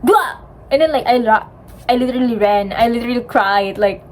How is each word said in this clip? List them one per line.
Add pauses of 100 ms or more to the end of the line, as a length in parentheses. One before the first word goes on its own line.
Dua! (320)
And
then,
like,
I
ra-, (400)
I
literally
ran.
I
literally
cried.
Like